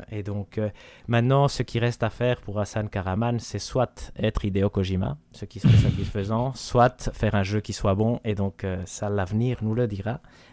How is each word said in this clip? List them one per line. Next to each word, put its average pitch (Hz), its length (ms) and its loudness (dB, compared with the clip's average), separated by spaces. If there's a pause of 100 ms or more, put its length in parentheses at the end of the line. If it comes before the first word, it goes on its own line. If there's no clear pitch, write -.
(120)
Et 104 100 -6
donc, 101 340 -8
euh, 107 140 -2 (380)
maintenant, 127 400 4
ce 127 160 -2
qui - 160 -4
reste 120 240 0
à 110 60 0
faire 123 300 0
pour 104 200 -6
Hassan 107 280 -4
Karaman, 107 520 -2
c'est - 180 -8
soit - 580 -4
être - 280 0
Hideo 98 260 2
Kojima, 95 480 -2 (140)
ce - 120 -16
qui - 140 -14
serait 113 180 8
satisfaisant, 110 760 2
<laughs> - 20 -16
soit - 580 2
faire 107 220 0
un 101 80 4
jeu 101 180 -2
qui 104 120 -6
soit 98 240 0
bon. 113 280 0
Et 107 120 -2
donc, 98 260 -4
euh, 92 240 -4
ça, - 240 -6
l'avenir 104 520 0
nous 110 120 0
le 120 140 2
dira. 104 320 -6 (320)